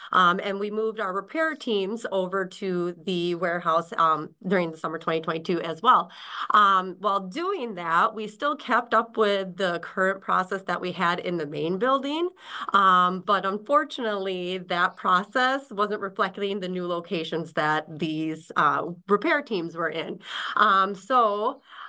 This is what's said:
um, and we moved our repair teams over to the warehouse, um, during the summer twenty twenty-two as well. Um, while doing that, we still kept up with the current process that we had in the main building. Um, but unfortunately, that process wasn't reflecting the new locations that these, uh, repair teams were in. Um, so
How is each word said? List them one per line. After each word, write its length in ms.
um, 300
and 160
we 120
moved 280
our 140
repair 400
teams 580
over 340
to 500
the 300
warehouse, 640
um, 320
during 240
the 60
summer 200
twenty 240
twenty-two 400
as 220
well. 260
Um, 480
while 200
doing 560
that, 400
we 120
still 280
kept 400
up 200
with 420
the 220
current 280
process 420
that 160
we 140
had 260
in 160
the 120
main 320
building. 500
Um, 480
but 240
unfortunately, 1120
that 380
process 760
wasn't 320
reflecting 600
the 80
new 180
locations 640
that 320
these, 560
uh, 280
repair 340
teams 340
were 140
in. 300
Um, 400
so 640